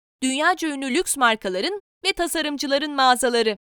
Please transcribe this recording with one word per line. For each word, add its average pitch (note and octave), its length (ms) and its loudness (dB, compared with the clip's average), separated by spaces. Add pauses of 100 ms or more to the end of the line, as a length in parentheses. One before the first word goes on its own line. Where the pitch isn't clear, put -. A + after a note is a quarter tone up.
(240)
dünyaca D#4 460 0
ünlü C4+ 260 -4
lüks F4+ 220 -2
markaların A#3 640 0 (260)
ve G4 80 0
tasarımcıların D4 760 -2
mağazaları. B3 680 2 (220)